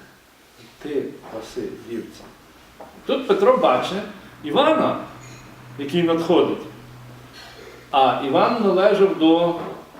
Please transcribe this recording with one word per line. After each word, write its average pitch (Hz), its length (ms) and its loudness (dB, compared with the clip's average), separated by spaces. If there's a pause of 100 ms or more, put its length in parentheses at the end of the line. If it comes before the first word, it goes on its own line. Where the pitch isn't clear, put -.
(840)
"Ти 147 220 -6 (280)
паси 110 300 -12 (260)
вівці". 110 320 -12 (840)
Тут - 220 -2
Петро 202 300 4
бачить 160 460 0 (400)
Івана, 247 540 0 (840)
який 156 240 -2
надходить. 165 540 2 (1400)
А 135 340 2
Іван 214 360 0
належав 185 560 2
до 165 400 2 (400)